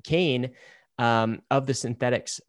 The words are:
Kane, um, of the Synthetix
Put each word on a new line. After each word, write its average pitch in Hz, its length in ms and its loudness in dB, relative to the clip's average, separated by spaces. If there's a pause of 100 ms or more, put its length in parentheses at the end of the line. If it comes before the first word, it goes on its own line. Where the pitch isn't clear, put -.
Kane, 139 480 0 (480)
um, 113 420 2 (120)
of 135 140 2
the 135 60 0
Synthetix 123 760 -2